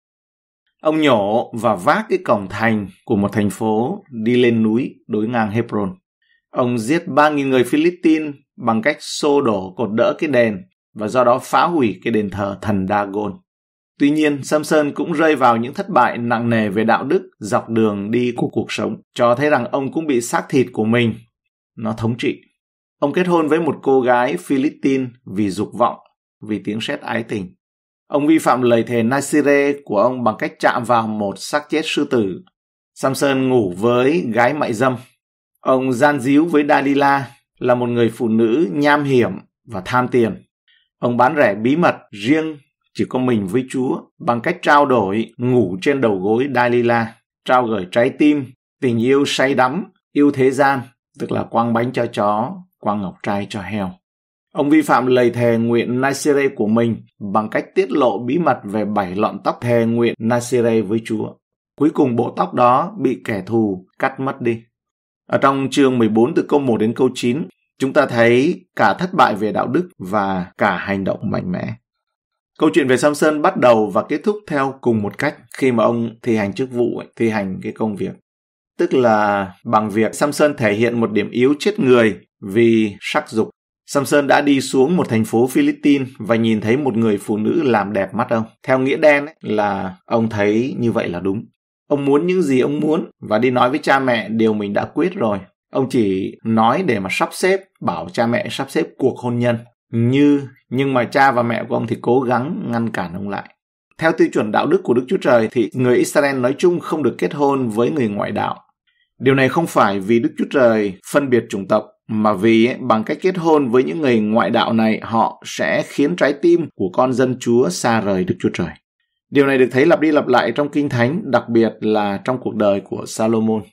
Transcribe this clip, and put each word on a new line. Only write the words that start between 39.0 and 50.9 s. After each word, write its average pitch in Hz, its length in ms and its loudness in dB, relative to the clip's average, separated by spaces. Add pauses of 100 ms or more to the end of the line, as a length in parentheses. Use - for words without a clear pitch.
hiểm 120 280 2 (340)
và 107 180 -10
tham 127 240 0
tiền. 110 340 0 (560)
Ông 120 180 -2
bán 127 200 2
rẻ 117 180 4
bí 120 220 0
mật 165 200 2 (140)
riêng 151 460 -2 (380)
chỉ 104 140 -2
có 131 100 -4
mình 120 280 0
với 123 240 -2
Chúa 131 300 -4 (260)
bằng 120 140 0
cách 175 220 -2
trao 147 240 4
đổi 110 500 0
ngủ 120 460 0
trên 139 180 0
đầu 107 180 2
gối 113 360 0
Dalila, 120 600 0 (300)
trao 127 220 2
gửi 101 240 -4
trái 120 200 2
tim, 147 340 2 (380)
tình 120 160 0
yêu 135 280 4
say 139 280 0
đắm, 131 300 0 (280)
yêu 143 180 4
thế 135 200 2
gian, 135 300 2 (380)